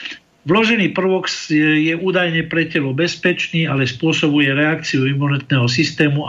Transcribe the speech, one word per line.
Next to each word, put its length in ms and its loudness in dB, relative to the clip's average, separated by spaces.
Vložený 480 2
prvok 320 0
s-, 240 -8
je 400 2
údajne 560 0
pre 160 0
telo 320 -2
bezpečný, 720 -2
ale 160 0
spôsobuje 640 0
reakciu 560 0
imunitného 640 0
systému 600 0